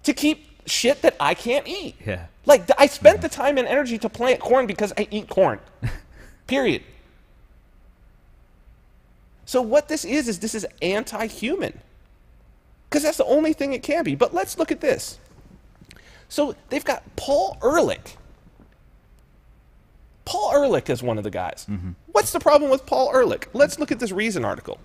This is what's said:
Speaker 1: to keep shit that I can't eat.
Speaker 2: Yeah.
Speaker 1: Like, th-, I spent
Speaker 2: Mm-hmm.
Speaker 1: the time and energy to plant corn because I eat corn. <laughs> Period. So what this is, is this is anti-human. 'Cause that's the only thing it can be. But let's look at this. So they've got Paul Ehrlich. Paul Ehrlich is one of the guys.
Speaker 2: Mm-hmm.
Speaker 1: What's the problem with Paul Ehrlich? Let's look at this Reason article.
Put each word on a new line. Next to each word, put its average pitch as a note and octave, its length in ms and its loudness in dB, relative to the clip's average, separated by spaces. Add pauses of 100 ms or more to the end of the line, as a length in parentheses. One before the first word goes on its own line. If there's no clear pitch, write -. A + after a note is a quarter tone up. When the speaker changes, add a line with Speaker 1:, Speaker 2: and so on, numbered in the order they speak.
Speaker 1:
to D4 100 0
keep - 360 -2 (160)
shit - 360 0
that - 160 2
I D3 160 0
can't A#3+ 320 -4
eat. - 300 -10 (100)
Speaker 2:
Yeah. F2+ 200 -8 (200)
Speaker 1:
Like, A3+ 220 6
th-, - 100 4
I C#4+ 100 8
spent F#4+ 300 8
Speaker 2:
Mm-hmm. - 40 -6
Speaker 1:
the D#4+ 80 -4
time C#4 280 0
and B3 120 -2
energy A#3+ 300 0
to A3 100 -6
plant B3 320 0
corn B3 260 2
because G3+ 300 -4
I G#3 140 -2
eat G#3 180 -6
corn. C#3+ 320 2 (200)
<laughs> - 680 -10
Period. B3 360 -2 (2500)
So B3+ 160 0
what B3+ 260 2
this D4+ 160 -4
is, B3+ 240 -2
is F#3 120 -4
this G#3+ 160 -6
is G#3 100 -8 (160)
anti-human. A3 1000 -4 (1080)
'Cause D4 140 0
that's D#4 140 0
the - 80 2
only D#4 260 2
thing C#4 220 -2
it A#3+ 100 -8
can D#4+ 200 -2
be. D3+ 120 -2
But G3 180 0
let's F#4+ 240 -4
look E4 140 -2
at - 80 -4
this. - 400 -2 (1080)
So D4 260 -2 (140)
they've C#4 160 -4
got - 180 -4 (140)
Paul - 440 -2
Ehrlich. B3+ 540 0 (2000)
Paul G4+ 300 -2
Ehrlich C4+ 360 2
is A#2+ 140 -2
one A2+ 140 -2
of G#2 60 -6
the G#2 80 -6
guys. F2+ 380 -8
Speaker 2:
Mm-hmm. F#2 220 -6 (200)
Speaker 1:
What's G#4 200 0
the E4+ 80 -2
problem D4 320 4
with C4+ 140 0
Paul - 280 0
Ehrlich? A3 400 2
Let's C#4+ 260 2
look D4+ 120 -4
at A#3 80 -4
this G#3 120 -4
Reason F#3+ 340 -2
article. - 400 -6